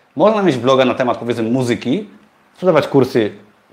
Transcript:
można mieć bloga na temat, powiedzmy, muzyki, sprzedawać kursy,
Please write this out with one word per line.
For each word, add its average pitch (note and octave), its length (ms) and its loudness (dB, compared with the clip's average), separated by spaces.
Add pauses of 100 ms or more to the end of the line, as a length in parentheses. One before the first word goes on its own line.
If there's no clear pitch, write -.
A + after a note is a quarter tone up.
(160)
można G3+ 280 0
mieć D3+ 140 0
bloga C3 280 2
na A#2+ 80 0
temat, A#2+ 240 -2
powiedzmy, A#2 260 -4
muzyki, A#2+ 680 -2 (440)
sprzedawać E3 340 0
kursy, B2 440 2 (420)